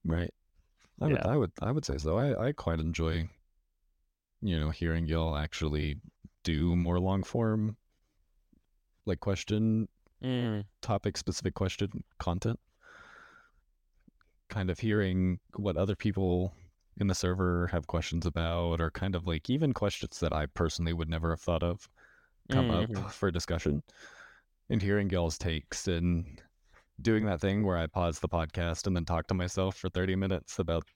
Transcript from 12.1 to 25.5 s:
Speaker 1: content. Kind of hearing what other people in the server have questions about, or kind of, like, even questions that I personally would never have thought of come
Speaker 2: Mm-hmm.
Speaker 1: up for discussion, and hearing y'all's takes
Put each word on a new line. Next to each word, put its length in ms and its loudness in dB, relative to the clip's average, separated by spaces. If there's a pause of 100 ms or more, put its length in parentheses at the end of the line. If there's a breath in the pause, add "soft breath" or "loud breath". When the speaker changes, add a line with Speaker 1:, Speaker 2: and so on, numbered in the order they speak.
Speaker 1:
content. 420 -2 (1900 loud breath)
Kind 200 -2
of 100 -2
hearing 600 2 (180)
what 180 -2
other 200 2
people 580 0 (460 loud breath)
in 80 2
the 80 4
server 520 2
have 200 -2
questions 380 -2
about, 540 0
or 100 2
kind 240 -4
of, 140 -2
like, 220 -2
even 240 2
questions 480 -4
that 120 2
I 120 0
personally 480 0
would 160 -2
never 220 0
have 100 -2
thought 220 2
of 240 -2 (640 soft breath)
come 200 4
Speaker 2:
Mm-hmm. 280 0
Speaker 1:
up 140 -6
for 180 0
discussion, 540 0 (840 loud breath)
and 120 2
hearing 280 2
y'all's 280 2
takes 520 -4